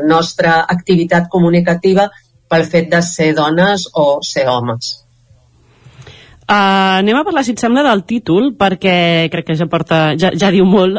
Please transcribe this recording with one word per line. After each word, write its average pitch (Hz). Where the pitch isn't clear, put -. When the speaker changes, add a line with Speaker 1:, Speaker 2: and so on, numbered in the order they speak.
Speaker 1:
nostra 165
activitat 175
comunicativa 175
pel 165
fet 170
de 170
ser 156
dones 175
o 151
ser 139
homes. 120
Speaker 2:
Ah, 196
anem 208
a 294
parlar, 320
si 233
et -
sembla, 240
del 214
títol, 233
perquè 175
crec 165
que 165
ja 165
porta, 170
ja, 180
ja 196
diu 185
molt, 190